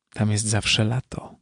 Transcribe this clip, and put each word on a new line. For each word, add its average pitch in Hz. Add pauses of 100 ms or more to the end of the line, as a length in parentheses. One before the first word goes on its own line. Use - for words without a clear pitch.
Tam 107
jest 104
zawsze 107
lato. -